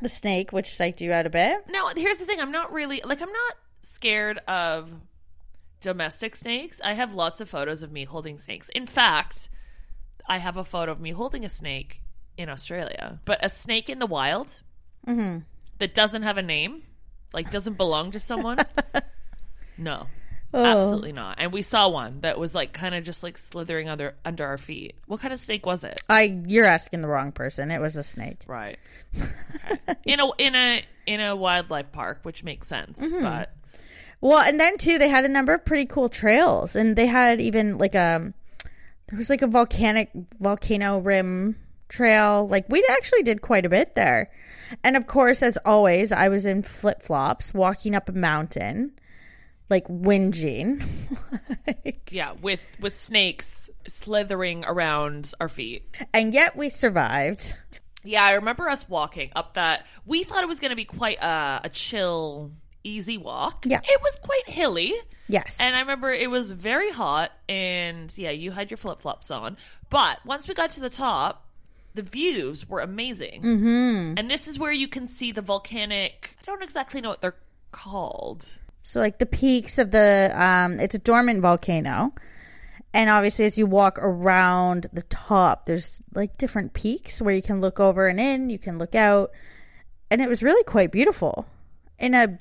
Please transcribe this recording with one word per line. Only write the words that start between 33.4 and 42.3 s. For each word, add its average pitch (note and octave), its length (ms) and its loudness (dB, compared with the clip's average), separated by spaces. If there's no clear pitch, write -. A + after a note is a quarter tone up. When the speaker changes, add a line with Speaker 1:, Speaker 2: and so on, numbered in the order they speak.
Speaker 1:
Well, D4 180 8
and C#4+ 200 4
then, F4 180 4
too, E4 200 4
they D4 120 6
had C4+ 160 6
a C#4 40 2
number C#4 240 4
of E4 120 0
pretty C#4+ 200 2
cool B3+ 240 0
trails. A3+ 680 4
And A3 180 4
they A3+ 120 6
had A#3+ 340 6
even, G#3+ 360 2
like, G3 180 2
a, E3+ 380 2
there G#3 100 -10
was, A3+ 120 -2
like, C#4 120 4
a C4 60 4
volcanic, A3+ 640 4
volcano G3+ 600 0
rim F#3+ 580 0
trail. G#3+ 580 4